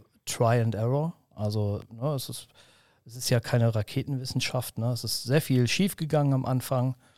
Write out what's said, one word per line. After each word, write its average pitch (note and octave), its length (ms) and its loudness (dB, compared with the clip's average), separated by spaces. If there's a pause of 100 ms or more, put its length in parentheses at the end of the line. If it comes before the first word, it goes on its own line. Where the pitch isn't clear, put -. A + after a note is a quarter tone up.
(240)
Try A#2+ 380 2
and A2+ 120 0
Error. C3+ 380 0 (220)
Also, G#2 460 -2 (100)
ne, B2 240 -4
es C3 140 -6
ist, - 200 -14 (560)
es A#2 120 -18
ist B2+ 120 -6
ja A#2+ 120 4
keine A#2 340 2
Raketenwissenschaft, B2+ 1040 -4
ne? A#2+ 140 0
Es A#2 120 -6
ist - 200 -4
sehr C#3 180 2
viel B2+ 260 4
schief - 280 0
gegangen D3 360 2
am C3 140 0
Anfang. B2+ 480 0 (240)